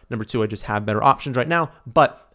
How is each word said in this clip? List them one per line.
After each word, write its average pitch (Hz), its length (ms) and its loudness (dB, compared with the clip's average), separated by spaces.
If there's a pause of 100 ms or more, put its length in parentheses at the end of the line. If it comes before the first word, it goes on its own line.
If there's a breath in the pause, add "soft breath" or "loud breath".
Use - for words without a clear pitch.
Number 110 160 -6
two, 117 160 -2
I 107 60 0
just 104 160 -8
have 104 220 -2
better 107 180 0
options 135 320 2
right 127 120 0
now. 165 240 -2 (140 soft breath)
But - 500 2